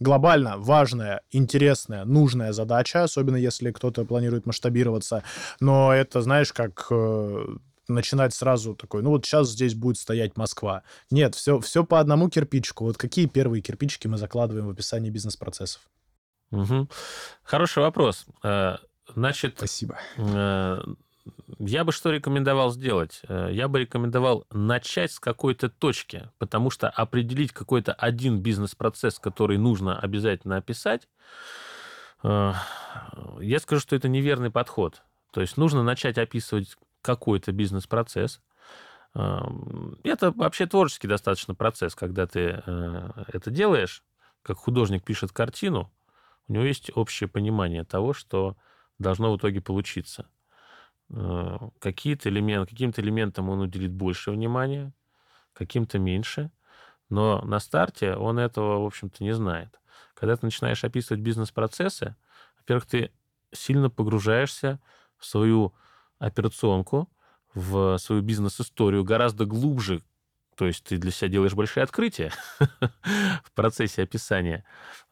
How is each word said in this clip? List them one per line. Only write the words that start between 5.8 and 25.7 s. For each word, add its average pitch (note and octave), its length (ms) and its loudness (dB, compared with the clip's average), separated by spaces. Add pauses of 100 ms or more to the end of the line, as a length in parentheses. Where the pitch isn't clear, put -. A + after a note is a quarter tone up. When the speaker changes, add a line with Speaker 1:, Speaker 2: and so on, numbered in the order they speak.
Speaker 1:
это, C3 300 4
знаешь, C#3 300 4
как, - 380 -4
э, G#2+ 560 0 (420)
начинать B2 460 2
сразу A#2 400 0
такой, - 280 -6
ну C3+ 80 2
вот C#3+ 160 2
щас D3 240 4
здесь A#2 240 0
будет A#2 240 0
стоять A2+ 400 -2
Москва. G2+ 460 -4 (260)
Нет, C3+ 240 4
все, C#3+ 260 2
все E3+ 240 2
по E3 160 6
одному D3+ 300 6
кирпичику. C#3 540 0
Вот A2+ 120 0
какие E3 300 2
первые B2 360 2
кирпичики - 460 -4
мы A2 100 -2
закладываем G#2+ 480 -2
в G2+ 40 -6
описании A2 400 -4
бизнес-процессов? G#2 720 -8 (680)
Speaker 2:
Мгм. A2+ 380 0 (540)
Хороший D3+ 400 2
вопрос. D3 440 2 (180)
Э, F#2+ 320 2 (380)
значит, C3 440 -2
Speaker 1:
Спасибо. - 400 -6 (180)
Speaker 2:
э, G2 640 0 (800)
я A2+ 260 -2
бы E3 80 0
что - 180 0
рекомендовал C#3 600 2
сделать? A#2 560 -2
Э, F#2 240 -2
я A#2 160 0
бы C#3 120 2
рекомендовал A#2+ 720 0
начать A#2+ 600 0
с - 80 -14
какой-то B2+ 480 -2
точки, - 680 -4